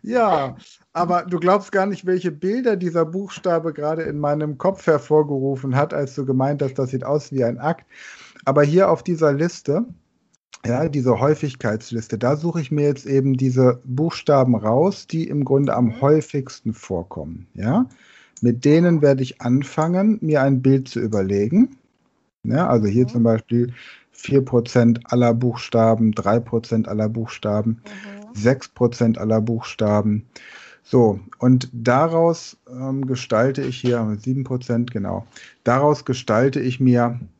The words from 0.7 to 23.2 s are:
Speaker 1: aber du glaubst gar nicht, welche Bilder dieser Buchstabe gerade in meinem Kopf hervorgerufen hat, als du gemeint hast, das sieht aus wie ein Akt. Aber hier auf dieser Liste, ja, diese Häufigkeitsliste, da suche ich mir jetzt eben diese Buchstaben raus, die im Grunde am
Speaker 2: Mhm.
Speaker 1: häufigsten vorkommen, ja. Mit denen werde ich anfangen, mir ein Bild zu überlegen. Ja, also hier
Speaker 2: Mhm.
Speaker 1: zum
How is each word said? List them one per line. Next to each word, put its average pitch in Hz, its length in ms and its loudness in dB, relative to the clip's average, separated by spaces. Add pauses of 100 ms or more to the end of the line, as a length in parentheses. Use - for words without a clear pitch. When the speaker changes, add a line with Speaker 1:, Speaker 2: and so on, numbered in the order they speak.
Speaker 1:
aber 175 300 0
du 180 160 -4
glaubst 190 320 2
gar 190 140 2
nicht, 196 200 -6
welche 180 260 -2
Bilder 208 440 -2
dieser 170 300 0
Buchstabe 170 680 -4
gerade 151 300 -4
in 147 160 -6
meinem 147 380 -2
Kopf 190 300 -2
hervorgerufen 139 880 0
hat, 147 180 0
als 139 220 -4
du 139 100 -6
gemeint 135 360 0
hast, 131 180 -4
das 131 100 -2
sieht 131 140 -6
aus 147 280 -4
wie 131 120 0
ein 120 160 -2
Akt. 151 260 -4 (600)
Aber 143 180 4
hier 175 260 4
auf 165 140 0
dieser 160 300 2
Liste, 165 520 -2 (800)
ja, 127 240 0
diese 127 300 2
Häufigkeitsliste, 120 1000 -2
da 120 180 0
suche 165 260 -4
ich 135 100 -8
mir 147 160 0
jetzt 143 180 -4
eben 135 320 2
diese 127 460 2
Buchstaben 131 720 2
raus, 113 520 0
die 160 200 -4
im 147 180 -4
Grunde 135 300 0
am 123 100 2
Speaker 2:
Mhm. 117 160 -4
Speaker 1:
häufigsten 139 720 -2
vorkommen, 85 800 -10
ja. 139 320 0 (560)
Mit 123 240 0
denen 165 380 4
werde 139 180 4
ich - 200 -6
anfangen, 165 800 0
mir 151 200 2
ein 135 220 2
Bild 135 240 2
zu - 120 -8
überlegen. 107 800 0 (680)
Ja, 139 240 0
also 113 200 2
hier 110 160 2
Speaker 2:
Mhm. 127 60 0
Speaker 1:
zum 120 140 0